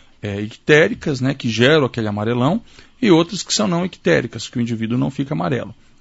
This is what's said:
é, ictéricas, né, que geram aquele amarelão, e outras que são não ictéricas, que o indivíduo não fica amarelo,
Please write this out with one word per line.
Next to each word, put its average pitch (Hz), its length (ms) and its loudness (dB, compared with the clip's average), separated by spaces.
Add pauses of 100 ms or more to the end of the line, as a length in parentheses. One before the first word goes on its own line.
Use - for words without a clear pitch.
(200)
é, 101 200 -6
ictéricas, 151 800 2
né, 131 120 0
que - 160 -6
geram 127 360 4
aquele 113 240 -4
amarelão, 120 540 -2 (380)
e 214 100 4
outras 170 320 2
que - 100 -10
são 208 160 0
não 175 160 0
ictéricas, 139 640 -2
que - 100 -8
o - 20 0
indivíduo 117 380 -2
não 139 120 -2
fica 139 240 -6
amarelo, 147 400 -4 (260)